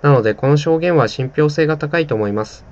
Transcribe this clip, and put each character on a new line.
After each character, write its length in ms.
な 60
の 80
で 140
こ 120
の 80
証 240
言 160
は 140
信 180
憑 220
性 180
が 100
高 220
い 80
と 80
思 140
い 20
ま 140
す。 260